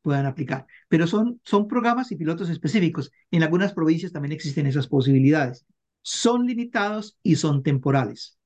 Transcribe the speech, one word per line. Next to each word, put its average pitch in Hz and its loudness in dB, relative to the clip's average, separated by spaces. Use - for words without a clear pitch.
puedan 139 -2
aplicar. 135 -6
Pero 165 2
son, 220 -2
son 208 0
programas 240 -2
y 160 -8
pilotos 165 -4
específicos. 160 -2
En 165 2
algunas 180 0
provincias 165 0
también 147 0
existen 147 -4
esas 135 -2
posibilidades. 135 4
Son 240 0
limitados 214 -4
y 165 4
son 143 0
temporales. 135 -2